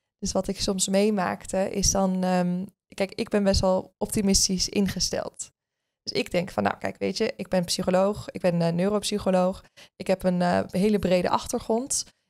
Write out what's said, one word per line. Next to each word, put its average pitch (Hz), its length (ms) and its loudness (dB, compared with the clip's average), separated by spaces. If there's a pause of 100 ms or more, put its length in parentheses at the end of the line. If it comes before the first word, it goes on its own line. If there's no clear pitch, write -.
(180)
Dus 196 140 -6
wat 190 160 -2
ik 196 140 -6
soms 190 260 0
meemaakte, 196 840 0
is 196 200 0
dan, 190 320 0
ehm, 180 420 0 (280)
kijk, 190 200 -4
ik 233 160 -4
ben 208 140 2
best 196 180 4
wel 190 360 0
optimistisch 196 720 0
ingesteld. - 800 -4 (500)
Dus - 180 -6
ik - 120 -4
denk 175 200 -2
van, 208 120 -2
"Nou, - 140 0
kijk, - 200 -8
weet 196 200 -4
je, 220 180 -2
ik 196 120 -10
ben 180 180 0
psycholoog, 190 640 0
ik - 120 -10
ben, 170 200 2
eh, 165 120 2
neuropsycholoog. 190 920 0 (320)
Ik - 120 -10
heb 190 160 0
een, 180 180 2
eh, 175 180 2 (100)
hele 202 300 2
brede 180 300 2
achtergrond. - 760 -2 (240)